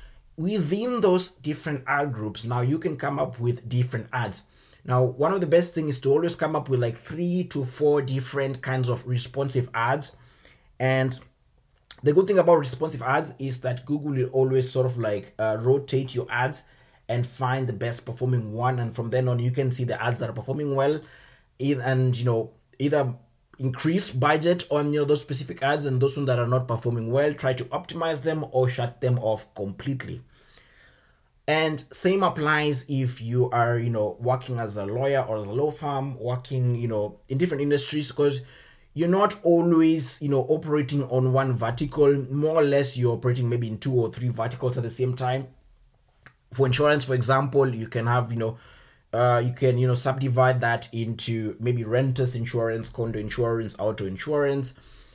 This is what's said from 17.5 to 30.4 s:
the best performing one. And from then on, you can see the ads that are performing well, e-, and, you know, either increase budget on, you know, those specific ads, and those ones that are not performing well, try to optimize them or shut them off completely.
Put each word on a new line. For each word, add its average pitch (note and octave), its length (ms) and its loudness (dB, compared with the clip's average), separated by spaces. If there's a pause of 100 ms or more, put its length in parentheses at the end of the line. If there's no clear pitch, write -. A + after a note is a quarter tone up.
the B2 60 -2
best A#2 340 -6
performing A#2+ 460 -2
one. B2 260 -2
And A#2 160 -4
from A2+ 160 -4
then B2+ 160 2
on, B2 140 2
you B2 100 2
can B2+ 220 0
see B2 100 -2
the A#2+ 180 -2
ads A#2 200 0
that A#2 100 -4
are - 40 -8
performing C#3 420 -2
well, C#3+ 240 2 (580)
e-, C#3 140 2
and, B2+ 440 2
you A#2 80 -4
know, A2+ 280 0 (260)
either C#3 340 2 (460)
increase D#3 520 0
budget D#3 600 2
on, D3 220 0
you D3+ 80 2
know, D3 40 2
those C#3+ 160 2
specific C#3 440 -6
ads, D3 200 2
and C3 160 0
those C#3 160 2
ones C#3+ 120 -2
that B2 100 2
are A#2+ 80 2
not B2+ 220 0
performing A#2 420 -2
well, C#3+ 240 2
try C3+ 180 0
to B2 120 -4
optimize D#3+ 580 -4
them D#3 300 -2
or B2+ 160 4
shut B2 320 -4
them B2 180 2
off A2 380 -2
completely. A2+ 640 -6 (1300)